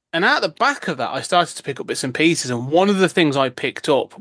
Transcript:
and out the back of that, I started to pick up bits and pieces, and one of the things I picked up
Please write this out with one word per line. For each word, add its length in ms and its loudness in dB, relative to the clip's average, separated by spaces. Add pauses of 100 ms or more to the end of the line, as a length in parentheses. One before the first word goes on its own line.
(120)
and 140 0
out 160 2
the 80 0
back 380 -2
of 100 -4
that, 120 -4
I 120 -6
started 340 0
to 60 -14
pick 180 -6
up 60 -8
bits 180 -6
and 100 -4
pieces, 360 2
and 180 -4
one 220 4
of 80 2
the 100 4
things 280 2
I 120 2
picked 400 -6
up 320 2